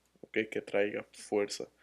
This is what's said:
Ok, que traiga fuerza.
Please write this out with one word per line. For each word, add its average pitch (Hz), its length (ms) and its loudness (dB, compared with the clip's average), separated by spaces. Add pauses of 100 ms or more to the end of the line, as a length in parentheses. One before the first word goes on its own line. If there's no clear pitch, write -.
(200)
Ok, - 160 -8 (140)
que 110 100 -4
traiga 104 520 0
fuerza. - 540 0 (160)